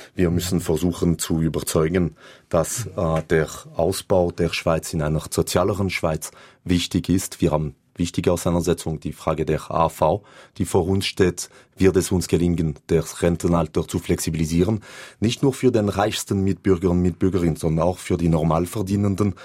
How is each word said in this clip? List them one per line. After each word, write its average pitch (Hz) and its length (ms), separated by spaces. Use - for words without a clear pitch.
Wir 87 160
müssen 87 280
versuchen 85 600
zu 82 220
überzeugen, 80 760
dass, 87 380
äh, 80 320
der 80 180
Ausbau 87 560
der 85 200
Schweiz - 420
in 80 100
einer 76 260
sozialeren 92 600
Schweiz 78 400
wichtig 87 460
ist. - 320
Wir 82 100
haben 76 240
wichtige 90 360
Auseinandersetzung, 85 720
die 80 100
Frage 78 340
der 76 240
A 80 200
V, 82 340
die 104 60
vor 87 240
uns 95 180
steht. - 440
Wird 95 220
es 90 160
uns 87 160
gelingen, 82 460
das - 340
Rentenalter 85 680
zu 95 100
flexibilisieren? 85 840
Nicht 113 240
nur 135 100
für 127 160
den 104 200
reichsten 98 560
Mitbürger 92 460
und 90 100
Mitbürgerin, 87 560
sondern 80 280
auch 90 120
für - 180
die 85 140
Normalverdienenden, 92 1160